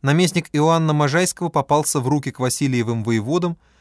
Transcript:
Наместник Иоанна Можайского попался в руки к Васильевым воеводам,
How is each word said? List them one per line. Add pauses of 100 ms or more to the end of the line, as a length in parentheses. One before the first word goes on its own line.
Наместник
Иоанна
Можайского
попался
в
руки
к
Васильевым
воеводам, (240)